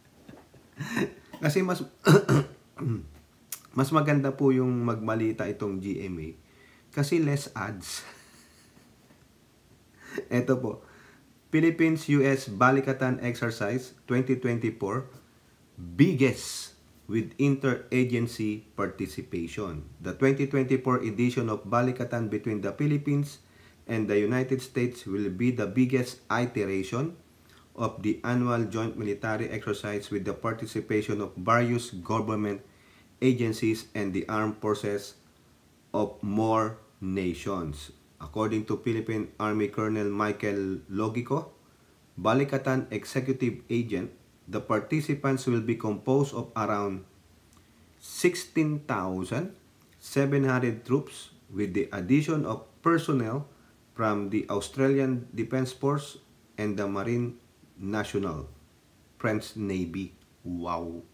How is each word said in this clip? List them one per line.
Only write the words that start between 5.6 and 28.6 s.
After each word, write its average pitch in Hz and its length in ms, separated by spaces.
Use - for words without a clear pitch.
G 98 240
M 90 80
A. 80 120
Kasi 151 240
less 143 320
ads. 101 480
<laughs> - 160
Eto 123 260
po, 113 240
Philippines-U 160 680
S 135 260
Balikatan 127 720
Exercise 117 720
twenty 127 320
twenty-four, 113 680
biggest 120 960
with 110 320
interagency 120 1400
participation. 92 1120
The 92 160
twenty 139 320
twenty-four 131 560
edition 120 400
of 107 200
Balikatan 120 600
between 107 360
the 120 120
Philippines 147 680
and 110 160
the 104 160
United 127 400
States 120 400
will 98 260
be 104 220
the 117 160
biggest 123 640
iteration 113 880
of - 320
the 107 160
annual 120 480